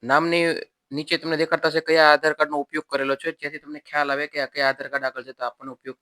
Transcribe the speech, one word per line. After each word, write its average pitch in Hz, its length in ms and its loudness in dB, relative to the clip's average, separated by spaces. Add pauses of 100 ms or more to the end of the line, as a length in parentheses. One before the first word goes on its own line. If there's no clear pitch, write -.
નામની 165 400 2 (480)
નીચે 151 240 -4
તમને 160 200 -2
દેખાડતા 160 320 0
હશે 156 120 0
કયા 160 320 6
આધાર 151 200 4
કાર્ડનો 147 240 -2
ઉપયોગ 151 280 -4
કરેલો 139 300 -2
છે, 165 180 -6
જેથી 147 260 -12
તમને 151 200 -16
ખ્યાલ 147 320 -2
આવે 143 160 -2
કે 147 140 -6
આ 131 60 -2
કયા 139 220 -2
આધાર 135 200 -4
કાર્ડ 135 160 -4
આગળ 131 180 -6
જતા 127 240 -8
આપણને 131 260 -10
ઉપયોગ 131 300 -14